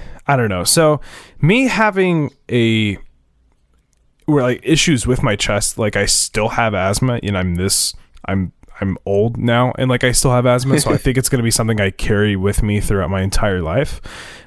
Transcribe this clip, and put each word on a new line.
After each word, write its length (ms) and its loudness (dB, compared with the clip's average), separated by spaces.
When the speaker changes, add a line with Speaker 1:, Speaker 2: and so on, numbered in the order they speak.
Speaker 1:
I 100 2
don't 120 0
know. 160 -4
So 360 4
me 280 4
having 600 0
a, 480 0
where, 160 2
like, 200 0
issues 440 2
with 160 0
my 140 0
chest, 420 -2
like, 180 0
I 100 0
still 440 -2
have 240 0
asthma, 480 0
and 140 -2
I'm 200 -2
this, 380 -2
I'm, 260 -2
I'm 260 -4
old 300 0
now, 420 0
and, 120 0
like, 140 0
I 80 2
still 200 2
have 140 2
asthma, 340 2
so 120 -2
I 40 2
Speaker 2:
<laughs> 20 0
Speaker 1:
think 200 0
it's 100 -2
gonna 140 0
be 80 2
something 300 0
I 100 0
carry 460 0
with 260 0
me 180 0
throughout 300 -2
my 120 -2
entire 400 0
life. 380 -4